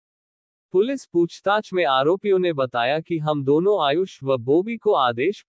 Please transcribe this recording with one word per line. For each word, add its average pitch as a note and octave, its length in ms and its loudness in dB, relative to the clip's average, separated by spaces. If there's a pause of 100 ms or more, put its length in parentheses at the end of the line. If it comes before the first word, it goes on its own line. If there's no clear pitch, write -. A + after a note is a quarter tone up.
(720)
पुलिस B3 320 0
पूछताछ F#3+ 680 -2
में F3+ 120 0
आरोपियों E3 540 2
ने F3+ 140 0
बताया C3 460 -2
कि E3 180 -6
हम D3+ 260 -4
दोनों E3 420 2
आयुष E3 380 -2
व C3+ 140 0
बॉबी D#3+ 400 0
को G#3+ 160 0
आदेश C3+ 560 0